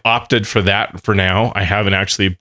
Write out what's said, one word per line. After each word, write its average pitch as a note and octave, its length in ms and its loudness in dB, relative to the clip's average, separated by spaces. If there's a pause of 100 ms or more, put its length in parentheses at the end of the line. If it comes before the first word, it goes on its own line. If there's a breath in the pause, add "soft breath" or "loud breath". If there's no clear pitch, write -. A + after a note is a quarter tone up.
opted A#2 420 0
for A2 160 0
that G2 400 -2
for G#2+ 120 0
now. G2 400 0
I G2 80 -2
haven't G2+ 300 0
actually G2 360 0 (120)